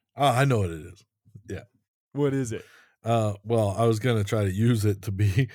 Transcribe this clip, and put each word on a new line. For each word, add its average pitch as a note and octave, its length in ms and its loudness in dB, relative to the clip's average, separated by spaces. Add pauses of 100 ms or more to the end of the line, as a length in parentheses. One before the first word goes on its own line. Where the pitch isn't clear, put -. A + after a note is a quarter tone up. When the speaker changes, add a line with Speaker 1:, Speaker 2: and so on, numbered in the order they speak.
(160)
Speaker 1:
Oh, C3+ 100 0
I C3 180 2
know B2+ 140 2
what F#2 120 0
it E2 160 -10
is. - 180 -20 (440)
Yeah. F2 160 -10 (500)
Speaker 2:
What C#3 200 0
is C3 160 -4
it? G#2 140 -8 (400)
Speaker 1:
Uh, A2 300 0 (100)
well, A2 340 2
I A#2 60 2
was A2+ 160 2
gonna A#2 240 0
try G#2+ 180 0
to G2 100 0
use A2 320 2
it G#2 180 0
to G2+ 100 -6
be, G2+ 420 2